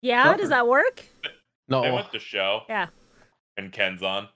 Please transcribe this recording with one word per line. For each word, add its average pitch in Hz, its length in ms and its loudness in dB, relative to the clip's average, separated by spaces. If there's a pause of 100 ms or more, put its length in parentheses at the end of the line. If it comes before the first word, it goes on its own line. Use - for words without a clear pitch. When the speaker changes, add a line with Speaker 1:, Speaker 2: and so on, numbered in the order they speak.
Speaker 1:
Yeah, 247 240 2
Speaker 2:
Suffer. 339 120 6
Speaker 1:
does 381 120 -2
that 247 180 2
work? 294 360 2 (640)
Speaker 3:
No. 131 140 0
Speaker 4:
They 131 100 0
went 123 200 -4
to 110 80 -8
show. 101 500 -2
Speaker 1:
Yeah. 202 180 -4 (680)
Speaker 4:
And 95 140 -12
Ken's 95 320 -4
on. 98 320 -4